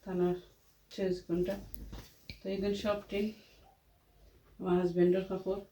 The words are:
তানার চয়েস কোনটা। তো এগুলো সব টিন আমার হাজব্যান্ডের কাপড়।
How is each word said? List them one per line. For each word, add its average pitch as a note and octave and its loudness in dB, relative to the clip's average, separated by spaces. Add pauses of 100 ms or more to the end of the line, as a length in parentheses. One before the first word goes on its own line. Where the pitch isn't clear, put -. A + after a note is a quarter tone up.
তানার F3+ 2 (580)
চয়েস F#3 0 (100)
কোনটা। F3+ 0 (840)
তো - -20 (100)
এগুলো G3+ 0 (100)
সব G#3 0 (120)
টিন G#3 -2 (1300)
আমার F#3 2
হাজব্যান্ডের F3+ 4
কাপড়। F#3+ -4 (120)